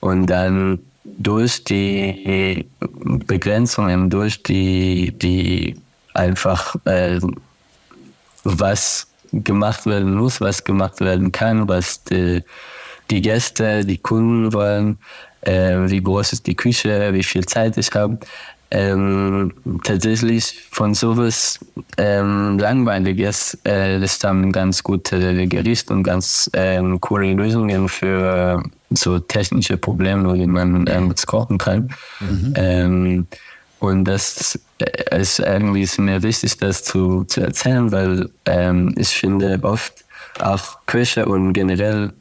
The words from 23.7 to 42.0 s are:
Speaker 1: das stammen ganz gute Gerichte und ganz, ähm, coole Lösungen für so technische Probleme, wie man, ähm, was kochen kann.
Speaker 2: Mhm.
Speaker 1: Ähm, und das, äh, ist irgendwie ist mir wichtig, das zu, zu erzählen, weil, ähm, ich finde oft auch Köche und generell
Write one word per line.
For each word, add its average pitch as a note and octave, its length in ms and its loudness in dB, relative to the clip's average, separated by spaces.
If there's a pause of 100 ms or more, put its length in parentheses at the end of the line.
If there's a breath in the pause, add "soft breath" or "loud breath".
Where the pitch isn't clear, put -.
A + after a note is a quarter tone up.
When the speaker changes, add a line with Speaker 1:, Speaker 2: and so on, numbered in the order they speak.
Speaker 1:
das F#2+ 160 -2
stammen F#2+ 340 0
ganz F#2 320 0
gute F#2 640 0
Gerichte G#2+ 460 0
und G2 100 2
ganz, F#2 500 0
ähm, F#2 480 0
coole G2 340 0
Lösungen G2+ 540 2
für F#2 720 0 (300)
so F2+ 300 0
technische G2 560 -2
Probleme, F#2+ 580 0
wie F2+ 140 2
man, F2+ 400 2
ähm, F2+ 240 2
was - 140 -4
kochen G#2+ 320 0
kann. G#2+ 320 0 (280 loud breath)
Speaker 2:
Mhm. G2+ 380 -2
Speaker 1:
Ähm, F2+ 680 2 (520 loud breath)
und F#2+ 260 2
das, - 540 -2 (200)
äh, - 420 -2
ist - 180 0
irgendwie G2 440 2
ist F#2 180 -2
mir F#2+ 240 2
wichtig, A2+ 340 0
das G2 240 -2
zu, F#2 400 2
zu F#2 200 -2
erzählen, A#2+ 500 0
weil, F#2 380 0 (160)
ähm, F2+ 520 2
ich G2 120 0
finde F#2+ 520 0
oft G2+ 300 -2 (480 loud breath)
auch - 460 -2
Köche A#2 400 0
und F#2+ 260 2
generell G2+ 680 0